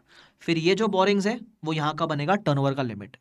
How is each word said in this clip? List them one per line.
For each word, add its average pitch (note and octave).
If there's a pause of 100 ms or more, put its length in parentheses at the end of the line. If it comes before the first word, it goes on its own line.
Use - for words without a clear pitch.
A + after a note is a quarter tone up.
(420)
फिर E3+
ये E3+
जो G#3+
बोरिंग्स F#3+
है A#3 (260)
वो D#3
यहाँ D#3
का E3
बनेगा D3+
टर्नओवर C#3
का C#3
लिमिट, G2+